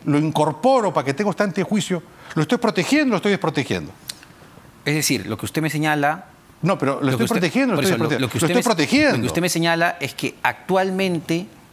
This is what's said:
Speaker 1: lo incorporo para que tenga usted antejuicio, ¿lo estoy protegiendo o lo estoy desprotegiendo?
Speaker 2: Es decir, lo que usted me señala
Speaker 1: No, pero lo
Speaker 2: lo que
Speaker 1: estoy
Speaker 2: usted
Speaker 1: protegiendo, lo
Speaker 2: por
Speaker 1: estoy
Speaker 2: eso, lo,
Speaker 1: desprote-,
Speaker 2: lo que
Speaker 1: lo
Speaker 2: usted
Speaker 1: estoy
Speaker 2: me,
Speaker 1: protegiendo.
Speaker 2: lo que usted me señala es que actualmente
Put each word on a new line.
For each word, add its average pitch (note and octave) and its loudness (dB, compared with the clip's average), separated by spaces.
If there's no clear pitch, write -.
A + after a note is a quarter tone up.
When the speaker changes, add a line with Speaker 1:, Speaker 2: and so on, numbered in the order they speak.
Speaker 1:
lo D3 2
incorporo D#3+ 2
para D3 0
que C3+ -2
tenga G#3 -2
usted G#3 0
antejuicio, F#3 -2
¿lo D#3 2
estoy A#3+ 0
protegiendo B3 2
o B3 0
lo G3+ 2
estoy G3+ 0
desprotegiendo? F#2+ -2
Speaker 2:
Es D3 0
decir, C#3 -2
lo G#2+ -6
que G#2+ -8
usted D#3 -4
me D#3 -2
señala D3+ -2
Speaker 1:
No, F3 2
pero C3+ 0
lo C3+ 2
Speaker 2:
lo B2+ 0
que A#3 2
Speaker 1:
estoy - 0
Speaker 2:
usted A3+ 0
Speaker 1:
protegiendo, A3+ 0
lo D#3+ 0
Speaker 2:
por C3+ 0
Speaker 1:
estoy F#3 2
Speaker 2:
eso, A2+ 0
lo, D#3 0
Speaker 1:
desprote-, B2+ 0
Speaker 2:
lo B2 -2
que A#2 -4
Speaker 1:
lo E3 2
Speaker 2:
usted D3+ 4
Speaker 1:
estoy F#3 2
Speaker 2:
me, A#3+ 2
Speaker 1:
protegiendo. A#3+ 2
Speaker 2:
lo A2+ -2
que - 0
usted E3+ -2
me F3 0
señala E3+ 0
es C3+ -6
que - -6
actualmente F#3 -2